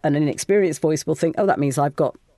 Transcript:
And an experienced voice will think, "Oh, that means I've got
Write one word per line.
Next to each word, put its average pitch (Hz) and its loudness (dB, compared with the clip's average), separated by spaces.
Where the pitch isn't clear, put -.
And 147 2
an 147 2
experienced 185 0
voice 156 0
will 160 -2
think, 160 -2
"Oh, 208 2
that - 0
means 139 0
I've 143 0
got 151 0